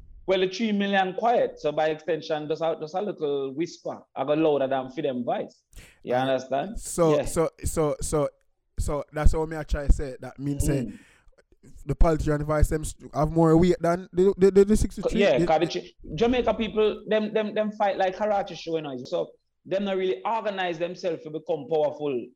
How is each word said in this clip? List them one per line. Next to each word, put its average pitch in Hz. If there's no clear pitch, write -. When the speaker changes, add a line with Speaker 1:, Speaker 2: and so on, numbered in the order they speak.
Speaker 1:
Well, 190
the 190
three 220
million 196
quiet, 233
so 151
by 156
extension, 156
just 156
a, 165
just 156
a 185
little 143
whisper, 151
I 127
got 151
louder 147
than 131
for 165
them 123
voice. -
You 120
Speaker 2:
Uh, -
Speaker 1:
understand? 135
Speaker 2:
so, 156
Speaker 1:
Yeah. 135
Speaker 2:
so, 160
so, 151
so, 147
so 147
that's 151
what 160
me 156
I 151
try 147
to -
say. 135
That 127
means 143
say 135
Speaker 1:
Mm. 101
Speaker 2:
the 143
politician 151
voice 151
them 156
s-, -
have 156
more 165
weight 175
than 175
the, 185
the, 190
the, 196
the 214
sixty-three. 190
Speaker 1:
Yeah, 165
Speaker 2:
The 170
Speaker 1:
'cause 160
the 175
Ch-, -
Jamaica 233
people, 214
them, 214
them, 214
them 214
fight 208
like 190
karate 202
show, 165
you 156
know. 139
So 165
them 190
not 190
really 185
organize 196
themselves 175
to 156
become 156
powerful, 147